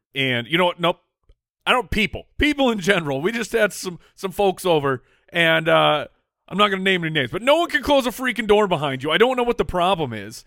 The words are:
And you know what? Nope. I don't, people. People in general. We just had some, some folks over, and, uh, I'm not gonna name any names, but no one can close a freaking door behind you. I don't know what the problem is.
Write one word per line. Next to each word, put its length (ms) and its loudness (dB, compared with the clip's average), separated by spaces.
And 340 -2
you 100 0
know 60 2
what? 160 -2
Nope. 200 0
I 60 2
don't, 180 0
people. 360 -2
People 340 2
in 100 -2
general. 400 0
We 100 -2
just 220 -6
had 200 0
some, 260 -12
some 160 -8
folks 340 -2
over, 360 0
and, 380 0
uh, 400 2
I'm 100 -6
not 100 4
gonna 140 -4
name 220 0
any 80 -4
names, 180 -2
but 120 -6
no 140 4
one 140 0
can 120 -2
close 240 2
a 40 -2
freaking 360 -6
door 200 4
behind 360 -2
you. 80 -4
I 60 2
don't 200 4
know 80 0
what 120 -2
the 80 0
problem 480 -2
is. 340 -12